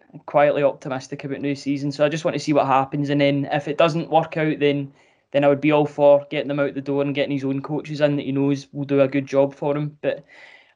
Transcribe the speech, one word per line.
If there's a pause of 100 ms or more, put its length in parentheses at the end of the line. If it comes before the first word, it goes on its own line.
(260)
quietly
optimistic
about
new
season.
So
I
just
want
to
see
what
happens,
and
then
if
it
doesn't
work
out,
then, (380)
then
I
would
be
all
for
getting
them
out
the
door
and
getting
his
own
coaches
in
that
he
knows
will
do
a
good
job
for
him.
But (500)